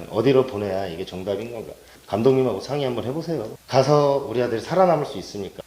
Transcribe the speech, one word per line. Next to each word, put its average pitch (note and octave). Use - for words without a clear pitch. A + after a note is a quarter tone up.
어디로 C3
보내야 G2
이게 F2
정답인 G2
건가, A2+
감독님하고 A#2+
상의 C#3+
한번 A#2+
해보세요. D3
가서 C#3
우리 A#2
아들이 A2+
살아남을 E3
수 -
있습니까? F#2+